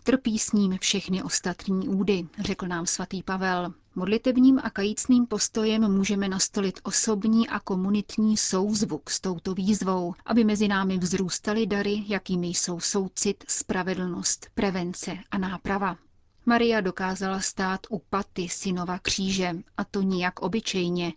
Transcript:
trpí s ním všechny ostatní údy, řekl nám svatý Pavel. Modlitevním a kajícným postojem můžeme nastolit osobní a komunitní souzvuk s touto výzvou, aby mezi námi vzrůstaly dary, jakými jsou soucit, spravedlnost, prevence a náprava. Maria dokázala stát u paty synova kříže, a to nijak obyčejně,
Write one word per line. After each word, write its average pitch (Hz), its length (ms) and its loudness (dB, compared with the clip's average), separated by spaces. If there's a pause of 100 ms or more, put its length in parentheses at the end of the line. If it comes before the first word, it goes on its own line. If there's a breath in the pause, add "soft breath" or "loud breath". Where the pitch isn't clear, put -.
trpí 233 360 2
s - 120 -4
ním 190 300 4
všechny 190 420 -2
ostatní 185 640 -2
údy, 190 400 0 (120)
řekl 190 280 -4
nám 175 180 -4
svatý 185 380 -6
Pavel. 185 500 -2 (220)
Modlitevním 254 680 4
a 220 60 -2
kajícným 233 560 2
postojem 220 680 2
můžeme 196 380 2
nastolit 190 540 -2
osobní 220 640 2
a 208 120 -4
komunitní 208 800 0
souzvuk 196 720 0
s - 100 -4
touto 185 340 -4
výzvou, 185 600 0 (120)
aby 226 180 4
mezi 214 240 4
námi 190 300 2
vzrůstaly 190 680 0
dary, 202 400 0
jakými 185 400 -2
jsou 175 320 -4
soucit, - 680 -2
spravedlnost, 185 1040 -4
prevence 180 640 -2 (140)
a 202 60 -2
náprava. 190 600 -2 (480)
Maria 233 360 4
dokázala 190 580 -2
stát 190 400 -2 (100)
u 208 100 -4
paty 190 500 -4
synova 180 500 -4
kříže, 190 560 -2 (220)
a 202 60 -2
to 202 180 -4
nijak 185 380 0
obyčejně, 175 760 -2